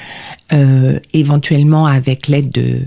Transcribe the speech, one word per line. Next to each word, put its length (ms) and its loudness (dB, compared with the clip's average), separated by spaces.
euh, 480 2
éventuellement 720 2
avec 420 -2
l'aide 240 0
de 360 -2